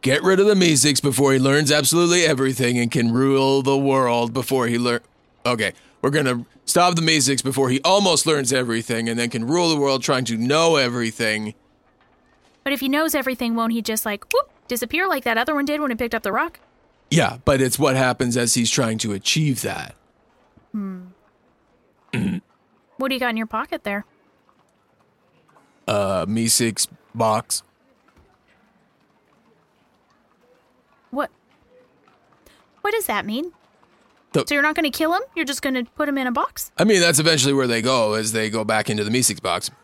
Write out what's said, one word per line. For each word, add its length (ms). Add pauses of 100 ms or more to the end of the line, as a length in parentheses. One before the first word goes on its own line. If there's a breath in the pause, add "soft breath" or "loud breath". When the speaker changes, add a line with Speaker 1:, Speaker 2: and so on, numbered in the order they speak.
Speaker 1:
get 220
rid 160
of 60
the 80
Meeseeks 480
before 320
he 60
learns 300
absolutely 540
everything 560
and 100
can 220
rule 500
the 160
world 560
before 340
he 100
lear-, 240 (440)
okay, 280 (280 soft breath)
we're 100
gonna 340 (180)
stop 320
the 60
Meeseeks 420
before 260
he 120
almost 440
learns 280
everything 560
and 100
then 100
can 160
rule 240
the 80
world 240
trying 240
to 120
know 400
everything." 760 (1080)
Speaker 2:
But 80
if 80
he 80
knows 260
everything, 400
won't 200
he 80
just, 240
like, 180 (100)
whoop, 160 (200)
disappear 400
like 160
that 120
other 160
one 120
did 160
when 100
he 40
picked 200
up 80
the 80
rock? 300 (500)
Speaker 1:
Yeah, 320
but 180
it's 160
what 200
happens 400
as 160
he's 180
trying 280
to 120
achieve 500
that. 320 (840)
Speaker 2:
Hmm. 300 (1080)
Speaker 1:
<clears throat> 260 (580)
Speaker 2:
What 120
do 40
you 60
got 120
in 60
your 80
pocket 380
there? 220 (1800)
Speaker 1:
Uh, 400
Meeseeks 600 (260)
box. 480 (3500)
Speaker 2:
What? 180 (1500 soft breath)
What 120
does 140
that 180
mean? 260 (800)
Speaker 1:
The 160
Speaker 2:
So 80
you're 80
not 120
gonna 160
kill 220
him? 80 (140)
You're 100
just 160
gonna 220
put 240
him 100
in 80
a 60
box? 460
Speaker 1:
I 80
mean, 160
that's 180
eventually 340
where 140
they 140
go, 320
is 180
they 180
go 140
back 260
into 140
the 80
Meeseeks 300
box. 280 (140)